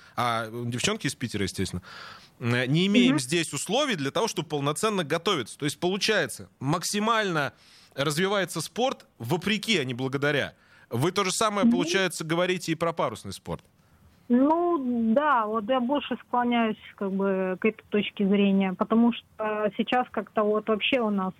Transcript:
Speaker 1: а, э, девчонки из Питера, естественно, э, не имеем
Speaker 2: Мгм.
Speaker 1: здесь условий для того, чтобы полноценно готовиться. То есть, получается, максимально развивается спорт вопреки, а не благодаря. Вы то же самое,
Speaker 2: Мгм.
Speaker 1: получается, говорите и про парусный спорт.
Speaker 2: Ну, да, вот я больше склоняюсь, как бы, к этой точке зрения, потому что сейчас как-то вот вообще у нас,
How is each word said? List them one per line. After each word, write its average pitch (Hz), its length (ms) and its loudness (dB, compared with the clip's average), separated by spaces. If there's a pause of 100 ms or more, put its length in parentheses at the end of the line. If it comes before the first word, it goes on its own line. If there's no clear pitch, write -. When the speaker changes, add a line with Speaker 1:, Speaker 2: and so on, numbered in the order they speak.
(160)
Speaker 1:
а, 117 320 -2
э, 120 180 -10
девчонки 123 420 -2
из 131 80 -2
Питера, 107 280 -4
естественно, 92 400 -4 (560)
э, 123 260 0
не 160 220 2
имеем 247 260 6
Speaker 2:
Мгм. 302 60 2
Speaker 1:
здесь 165 340 -2
условий 240 420 0
для 139 140 -2
того, - 180 0
чтобы 185 220 -6
полноценно 156 540 0
готовиться. 160 560 -2
То 143 60 -4
есть, 147 140 -4
получается, 180 680 -2 (100)
максимально 180 960 0 (400)
развивается 170 680 2
спорт - 440 -2 (140)
вопреки, 185 580 0
а 143 60 0
не 127 100 -4
благодаря. 131 600 0 (360)
Вы 139 220 0
то 202 120 0
же 185 80 -2
самое, 208 340 2
Speaker 2:
Мгм. 233 80 6
Speaker 1:
получается, 196 520 0
говорите 175 460 0
и 160 40 0
про 165 180 0
парусный 113 400 -4
спорт. - 300 -10 (680)
Speaker 2:
Ну, 320 480 4 (360)
да, 269 320 2
вот 214 220 -2
я 262 140 0
больше 247 340 -2 (100)
склоняюсь, 240 520 0 (180)
как 196 160 -4
бы, 190 480 0
к - 60 0
этой 214 240 -2
точке 208 360 0
зрения, 196 480 4
потому 233 380 4
что 214 680 -4
сейчас 247 320 0
как-то 214 340 -2
вот 214 260 0
вообще 220 320 0
у 220 80 0
нас, 190 300 -2